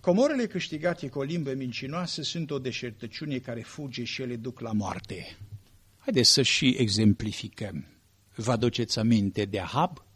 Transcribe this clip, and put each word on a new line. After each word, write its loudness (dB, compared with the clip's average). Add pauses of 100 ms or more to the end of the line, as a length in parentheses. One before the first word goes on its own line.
Comorile 4
câștigate -4
cu -6
o -2
limbă -2
mincinoasă -6
sunt -4
o -2
deșertăciune -6
care -8
fuge -8
și -8
ele -6
duc -8
la -6
moarte. -4 (600)
Haideți 4
să 6
și 4
exemplificăm. 2 (480)
Vă -2
aduceți 2
aminte 4
de -2
Ahab? -2 (120)